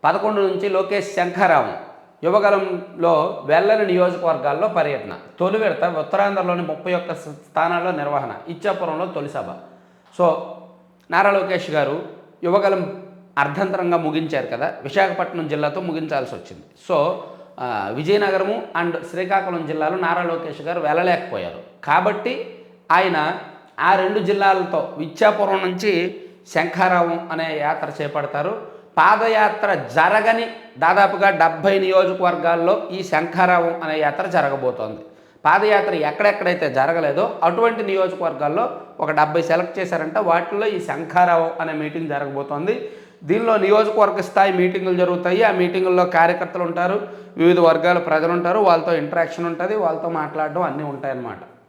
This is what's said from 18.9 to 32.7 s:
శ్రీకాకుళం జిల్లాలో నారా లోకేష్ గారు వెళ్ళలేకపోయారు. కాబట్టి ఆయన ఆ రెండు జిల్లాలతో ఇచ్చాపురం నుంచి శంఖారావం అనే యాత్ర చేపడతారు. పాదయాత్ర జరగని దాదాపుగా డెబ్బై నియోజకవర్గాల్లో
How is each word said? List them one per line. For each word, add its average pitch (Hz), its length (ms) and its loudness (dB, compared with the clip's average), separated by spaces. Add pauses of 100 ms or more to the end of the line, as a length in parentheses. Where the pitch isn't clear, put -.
శ్రీకాకుళం 180 640 -4
జిల్లాలో 156 300 -2
నారా 175 260 0
లోకేష్ 165 380 -6
గారు 170 200 -4
వెళ్ళలేకపోయారు. 151 1040 -2
కాబట్టి 202 800 0 (260)
ఆయన 170 480 2 (420)
ఆ 175 140 6
రెండు 190 240 0
జిల్లాలతో 190 800 0
ఇచ్చాపురం 196 600 2
నుంచి 185 640 -2 (340)
శంఖారావం 170 800 0
అనే 160 260 -4
యాత్ర 147 440 -4
చేపడతారు. 147 640 -4 (320)
పాదయాత్ర 208 760 4
జరగని 208 720 2 (320)
దాదాపుగా 190 520 4
డెబ్బై 165 480 2
నియోజకవర్గాల్లో 185 1120 2